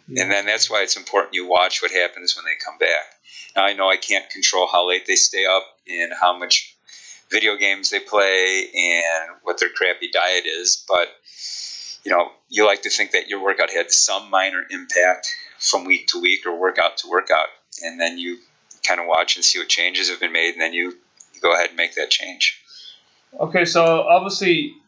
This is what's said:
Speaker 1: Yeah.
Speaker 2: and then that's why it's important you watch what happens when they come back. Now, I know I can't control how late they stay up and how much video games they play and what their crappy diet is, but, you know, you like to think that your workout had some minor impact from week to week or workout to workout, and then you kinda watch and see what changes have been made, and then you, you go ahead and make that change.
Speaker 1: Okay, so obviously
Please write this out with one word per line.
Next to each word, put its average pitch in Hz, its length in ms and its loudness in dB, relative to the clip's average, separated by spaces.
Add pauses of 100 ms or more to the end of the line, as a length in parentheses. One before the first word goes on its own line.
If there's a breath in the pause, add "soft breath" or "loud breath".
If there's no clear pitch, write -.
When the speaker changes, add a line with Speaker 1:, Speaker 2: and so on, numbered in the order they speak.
Speaker 1:
Yeah. 92 160 -2
Speaker 2:
and 95 80 -2
then 101 140 0
that's 107 220 0
why 107 140 0
it's 95 140 -2
important 98 380 -2
you 90 120 -4
watch 90 360 2
what 90 100 -2
happens 90 440 0
when 85 80 -14
they 80 180 -4
come 78 160 -12
back. 82 360 0 (420 loud breath)
Now, 95 80 4
I 101 100 2
know 98 140 2
I 95 80 4
can't 98 320 -4
control 92 380 0
how 90 220 2
late 92 180 0
they 95 100 0
stay 95 300 2
up 95 320 0 (100)
and 85 300 -6
how 90 180 2
much - 400 -4 (540 loud breath)
video 107 260 0
games 98 340 0
they 101 100 -2
play 95 760 2
and 85 560 0 (120)
what 87 180 -4
their 90 100 0
crappy 87 400 -2
diet 90 360 0
is, 87 420 -2
but, 90 200 2 (960 loud breath)
you 95 60 -10
know, 87 220 2 (160)
you 107 180 2
like 101 160 2
to 101 80 -6
think - 220 -2
that 92 160 -2
your 98 140 -6
workout 95 280 0
had 85 220 -2
some 101 380 0
minor 95 400 0
impact 90 580 0 (300 loud breath)
from 92 260 -2
week 92 240 0
to 87 120 -4
week 90 260 0
or 85 120 -4
workout 90 400 0
to 85 100 -12
workout, 82 400 2 (340)
and 85 180 -10
then 85 180 -2
you 87 200 -8 (440)
kinda 87 220 -2
watch 85 320 2
and 87 80 -2
see - 140 2
what 80 100 -6
changes 92 420 0
have 87 80 -6
been 82 140 -2
made, 85 220 0
and 82 60 -10
then 82 120 0
you, 87 260 -4 (360)
you - 60 -20
go 85 120 4
ahead 87 160 2
and 85 80 -10
make 85 180 -2
that - 160 -4
change. - 500 -2 (800 loud breath)
Speaker 1:
Okay, 170 260 0
so 165 440 4
obviously 180 680 2 (140)